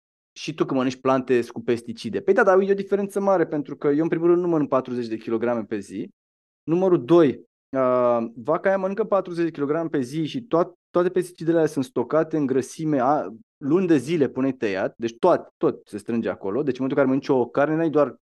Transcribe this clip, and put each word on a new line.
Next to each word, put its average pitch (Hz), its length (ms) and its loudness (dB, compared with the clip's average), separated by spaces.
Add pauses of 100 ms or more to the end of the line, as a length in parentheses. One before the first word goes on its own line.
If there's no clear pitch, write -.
(340)
și - 220 -10
tu 165 100 -2
când 139 120 -4
mănânci 131 240 -2
plante 127 460 2
cu 117 160 -12
pesticide.” 113 580 -4
Păi - 140 2
da, 254 80 4
dar 190 180 4
e 196 100 2
o 196 40 2
diferență 196 460 -4
mare, 190 260 2
pentru 151 300 -6
că 147 120 -2
eu, 147 140 2
în 170 60 0
primul 165 200 0
rând, 175 120 4
nu 180 80 -2
mănânc 156 200 0
patruzeci 123 380 -2
de 110 100 -6
kilograme 117 480 -2
pe 107 140 -6
zi. 101 300 -12 (540)
Numărul 175 420 0
doi, 156 400 4 (320)
uh, 123 580 2
vaca 156 340 -2
aia 196 100 2
mănâncă 196 260 -4
patruzeci 180 400 -2
de 160 60 -2
kilograme 151 380 -4
pe 147 120 -2
zi 143 240 -4
și 135 180 -6
toat-, 170 320 0 (160)
toate 180 180 2
pesticidele 175 480 -2
alea 156 120 4
sunt 143 160 -4
stocate 156 520 -2
în 147 100 0
grăsime 135 540 -2
a-, 127 280 0 (360)
luni 175 220 0
de 165 100 6
zile 135 320 0
până 131 180 -2
e 135 60 0
tăiat, 104 440 -4
deci 113 220 -6
toat, 170 380 2
tot - 320 -4
se 107 100 -10
strânge 113 300 -4
acolo. 101 340 -4
Deci 131 160 -4
în 131 60 -4
momentul 143 180 0
în - 20 4
care - 20 0
mănânci 131 220 -2
o 127 200 2
carne, 147 260 0
n-ai 160 160 0
doar 135 260 2 (140)